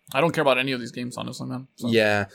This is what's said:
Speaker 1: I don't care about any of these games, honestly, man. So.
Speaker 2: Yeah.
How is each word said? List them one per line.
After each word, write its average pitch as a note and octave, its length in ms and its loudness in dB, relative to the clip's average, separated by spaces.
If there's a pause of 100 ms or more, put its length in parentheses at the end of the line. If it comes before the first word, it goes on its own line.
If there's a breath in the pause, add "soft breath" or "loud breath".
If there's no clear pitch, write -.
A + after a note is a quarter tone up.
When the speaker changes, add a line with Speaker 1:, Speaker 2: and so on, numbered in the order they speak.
(140)
Speaker 1:
I C3+ 80 2
don't E3 100 2
care D#3+ 100 0
about C3 160 4
any C3+ 140 -2
of B2 80 -4
these A#2 120 -10
games, B2 260 -10
honestly, A#2+ 280 -10
man. C3 200 -10 (100)
So. - 120 -6
Speaker 2:
Yeah. G#2 460 4